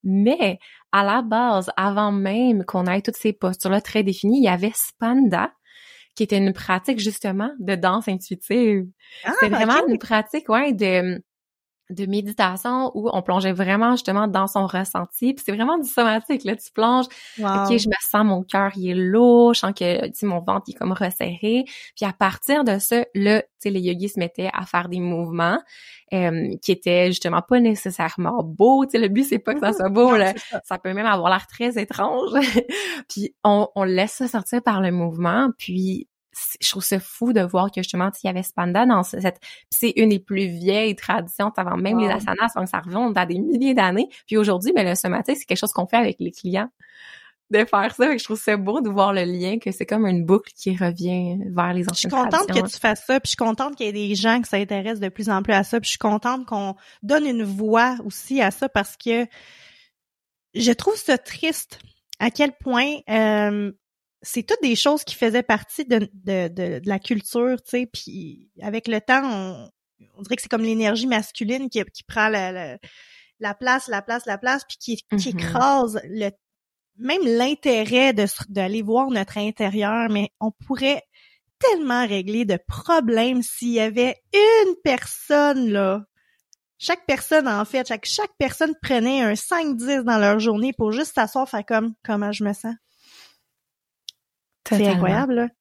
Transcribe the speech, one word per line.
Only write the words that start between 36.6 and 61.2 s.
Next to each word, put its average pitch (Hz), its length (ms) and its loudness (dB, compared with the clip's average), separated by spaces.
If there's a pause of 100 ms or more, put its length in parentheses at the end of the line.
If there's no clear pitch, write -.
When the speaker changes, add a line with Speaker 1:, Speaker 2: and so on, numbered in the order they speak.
Speaker 1:
je - 100 0
trouve 190 140 -6
ça 196 160 0
fou 240 320 -4
de 214 80 4
voir 185 320 0
que 190 100 -6
justement, 185 280 -2
tu - 60 -14
sais, - 80 -16
il - 40 -2
y - 20 -2
avait 185 140 -4
Spanda 180 420 0
dans 214 160 4
ce, - 180 -6
cette, 185 200 -2
puis - 80 -20 (220)
c'est - 260 0
une 220 140 6
des 202 100 2
plus 196 260 -2
vieilles 196 500 0
traditions, 180 600 -2
avant 180 200 -2
même 196 220 0
Speaker 2:
Wow. 214 80 2
Speaker 1:
les 196 80 0
asanas, 208 400 -2
donc 185 140 -4
ça 190 100 -4
remonte 190 400 -2
à 180 80 2
des 175 140 -4
milliers 269 340 2
d'années. 202 340 2 (180)
Puis 214 100 0
aujourd'hui, 208 360 2
ben, 214 160 2
le 175 60 0
somatique, 185 420 -2
c'est - 100 -14
quelque - 120 -2
chose - 140 -4
qu'on 180 160 -2
fait - 80 0
avec 208 240 2
les 180 100 -4
clients, 190 380 -4 (840)
de 208 140 4
faire 202 300 0
ça. 254 120 2
Fait 311 60 2
que 247 60 0
je - 60 -8
trouve 220 140 -6
ça 214 180 0
beau 202 260 -2
de 226 80 -2
voir 196 240 2
le 185 100 2
lien, 180 340 -2
que 196 140 -6
c'est - 140 -8
comme 214 200 0
une 180 180 2
boucle 190 300 2
qui 185 220 -4
revient 180 640 -2 (100)
vers 175 240 -2
les 180 100 -2
Speaker 2:
Je 180 120 -4
suis - 120 -4
Speaker 1:
anciennes 180 60 -4
Speaker 2:
contente 254 180 0 (160)
Speaker 1:
traditions, - 160 -4
Speaker 2:
que 185 40 -2
Speaker 1:
hein. 208 60 -6
Speaker 2:
tu - 60 -14
fasses 214 280 0
ça, 262 120 2
puis 262 100 -4
je - 20 -6
suis - 60 -4
contente 254 380 -2
qu'il 233 120 -6
y - 20 -2
ait 202 40 -6
des 208 220 -2
gens 226 260 2
qui 233 100 -6
s'intéressent 202 500 -4
de 196 80 -4
plus 208 220 -6
en 196 120 0
plus 202 120 2
à 202 100 4
ça, 233 160 -2
puis - 60 -8
je - 60 -4
suis - 60 -6
contente 240 480 -2
qu'on 196 300 -6 (260)
donne 294 240 2
une 233 160 -2
voix 220 600 2
aussi 262 380 -4
à 190 100 4
ça, - 160 -4
parce 202 280 -4
que 233 300 -2 (1300)
je 233 180 2
trouve 403 240 0
ça 262 220 0
triste - 600 -8 (420)